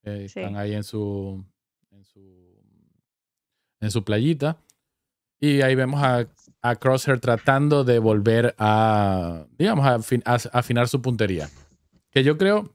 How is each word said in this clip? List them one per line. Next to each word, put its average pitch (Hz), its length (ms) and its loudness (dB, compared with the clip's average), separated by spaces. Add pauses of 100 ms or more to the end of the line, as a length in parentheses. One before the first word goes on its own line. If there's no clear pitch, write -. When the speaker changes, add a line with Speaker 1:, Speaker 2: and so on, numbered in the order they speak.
Speaker 1:
Eh, 101 260 -10
Speaker 2:
Sí. 98 100 -16
Speaker 1:
están 98 180 -10
ahí 104 160 -6
en 104 100 -6
su, 101 600 -8 (480)
en 101 120 -20
su, 92 580 -20 (1160)
en 107 120 -4
su 107 120 -2
playita. 143 540 -2 (840)
Y 143 220 2
ahí 131 140 4
vemos 131 280 0
a, 123 240 2 (340)
a 120 160 0
Crosshair 131 420 0
tratando 139 640 2
de 120 160 4
volver 113 580 2
a, 104 880 0 (120)
digamos, 165 280 0
a 123 120 2
afin-, 120 280 -2
a, 123 80 2
a 120 260 -2
afinar 120 280 0
su 131 140 -4
puntería. 104 480 -4 (600)
Que 139 120 2
yo 151 140 2
creo 202 380 0